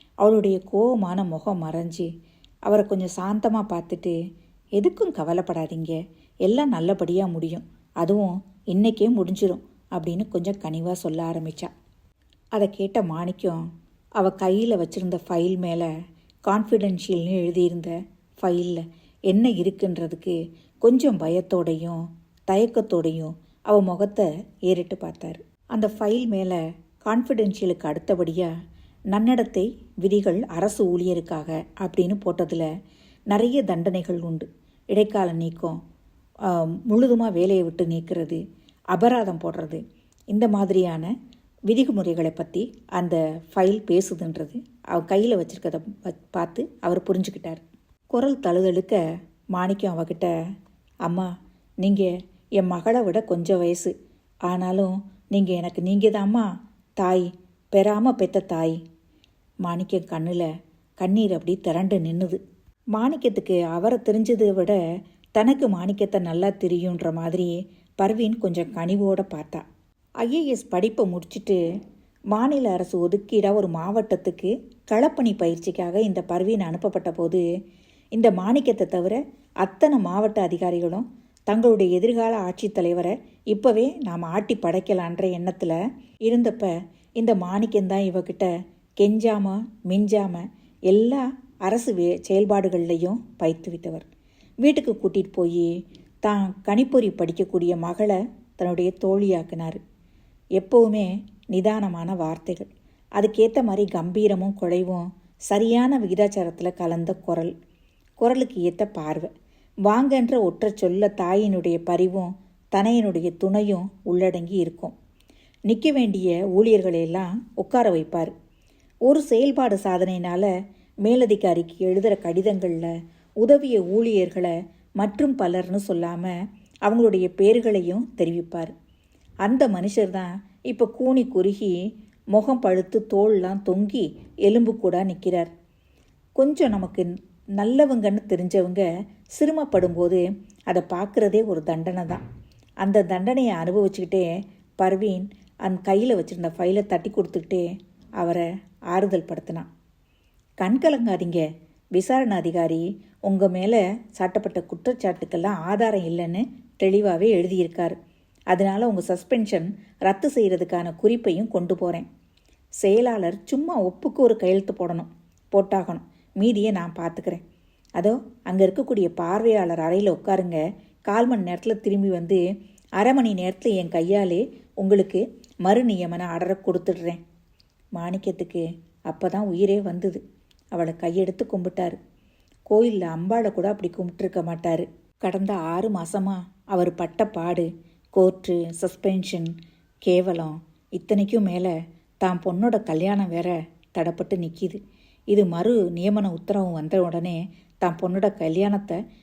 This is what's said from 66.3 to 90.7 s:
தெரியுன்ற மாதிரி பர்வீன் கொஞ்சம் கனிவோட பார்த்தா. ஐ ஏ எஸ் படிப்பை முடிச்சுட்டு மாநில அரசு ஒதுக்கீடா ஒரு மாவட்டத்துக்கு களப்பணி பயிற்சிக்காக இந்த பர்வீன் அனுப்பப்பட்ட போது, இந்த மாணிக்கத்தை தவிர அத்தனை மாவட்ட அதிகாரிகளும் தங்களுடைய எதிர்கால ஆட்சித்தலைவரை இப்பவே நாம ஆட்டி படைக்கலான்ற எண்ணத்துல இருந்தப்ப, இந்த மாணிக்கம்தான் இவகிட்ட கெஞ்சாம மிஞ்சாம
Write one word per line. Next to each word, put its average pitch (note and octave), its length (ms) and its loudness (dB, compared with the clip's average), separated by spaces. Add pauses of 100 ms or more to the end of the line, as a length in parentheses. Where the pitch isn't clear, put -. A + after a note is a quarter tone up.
தெரியுன்ற F3 640 -2
மாதிரி E3+ 580 -4 (320)
பர்வீன் A3 360 0
கொஞ்சம் E3+ 360 -4
கனிவோட F#3+ 600 0
பார்த்தா. D#3 280 -10 (480)
ஐ A#3+ 220 -2
ஏ D#4+ 140 0
எஸ் C4 220 -4
படிப்பை G#3+ 440 0
முடிச்சுட்டு F3+ 680 -2 (420)
மாநில A#3+ 500 0
அரசு F3+ 360 -2
ஒதுக்கீடா G3+ 460 2
ஒரு G3 140 2
மாவட்டத்துக்கு F#3 1000 -2 (220)
களப்பணி A#3 460 2
பயிற்சிக்காக F3 600 -2
இந்த F#3+ 320 0
பர்வீன் F#3 320 0
அனுப்பப்பட்ட F3 520 -4
போது, F3 540 -2 (420)
இந்த A3+ 220 4
மாணிக்கத்தை G#3+ 560 2
தவிர F#3+ 380 -2 (280)
அத்தனை C4+ 460 2
மாவட்ட G#3 440 0
அதிகாரிகளும் F3 760 -2 (260)
தங்களுடைய G#3 520 4
எதிர்கால A3+ 400 2
ஆட்சித்தலைவரை F3+ 840 -2 (240)
இப்பவே A3 560 2
நாம E3+ 260 -6
ஆட்டி G3+ 300 -2
படைக்கலான்ற F3+ 720 -2
எண்ணத்துல F3 640 -4 (260)
இருந்தப்ப, G#3+ 680 0 (260)
இந்த A3+ 220 2
மாணிக்கம்தான் G3 680 0
இவகிட்ட F3+ 600 -2 (360)
கெஞ்சாம G#3 640 2 (180)
மிஞ்சாம G3 640 0 (300)